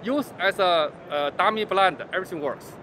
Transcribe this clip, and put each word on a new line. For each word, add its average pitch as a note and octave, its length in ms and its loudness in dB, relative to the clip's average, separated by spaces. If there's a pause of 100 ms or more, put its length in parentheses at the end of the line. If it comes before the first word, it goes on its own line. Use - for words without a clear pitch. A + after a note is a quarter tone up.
use C4 340 -2
as F#3+ 220 0
a, E3+ 320 4 (180)
a C#3+ 260 0
dummy G#3+ 280 2
blind, F#3+ 480 2
everything F3+ 280 -4
works. C3+ 300 -6 (120)